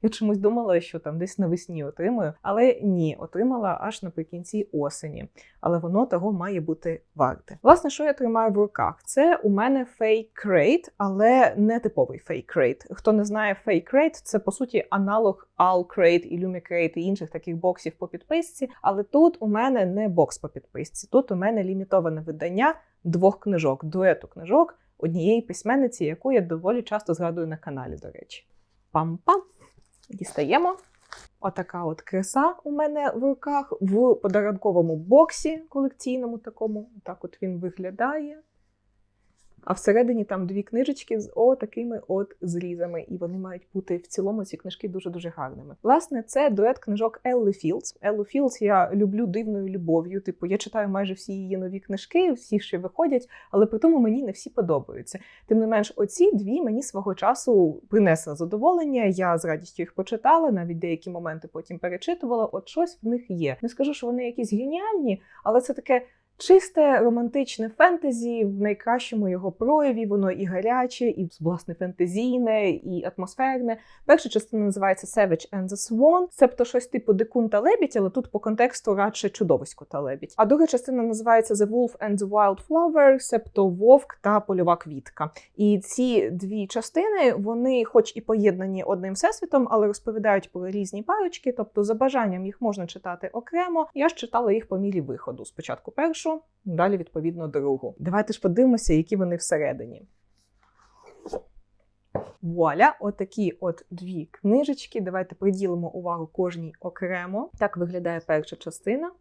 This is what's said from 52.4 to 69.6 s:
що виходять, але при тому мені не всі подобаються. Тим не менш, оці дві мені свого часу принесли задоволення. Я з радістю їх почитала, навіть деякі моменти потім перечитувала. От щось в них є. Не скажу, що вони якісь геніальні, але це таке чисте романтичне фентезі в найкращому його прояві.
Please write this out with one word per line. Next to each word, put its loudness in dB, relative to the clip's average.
що -6
виходять, -2
але 4
при -2
тому 4
мені 2
не -6
всі -14
подобаються. -4
Тим 4
не 2
менш, 0
оці 4
дві -2
мені -2
свого -6
часу 2
принесли 2
задоволення. 0
Я 0
з -6
радістю -6
їх -10
почитала, 2
навіть -2
деякі -6
моменти -10
потім -14
перечитувала. -4
От -8
щось -2
в -4
них -4
є. -2
Не -4
скажу, -2
що -10
вони -4
якісь -6
геніальні, -2
але 4
це -6
таке 0
чисте 6
романтичне 0
фентезі 2
в -4
найкращому -2
його -4
прояві. 2